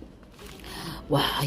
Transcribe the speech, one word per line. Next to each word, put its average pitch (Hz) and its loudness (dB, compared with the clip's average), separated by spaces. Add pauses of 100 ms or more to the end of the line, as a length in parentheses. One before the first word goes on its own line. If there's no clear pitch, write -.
(1080)
와, 139 6 (240)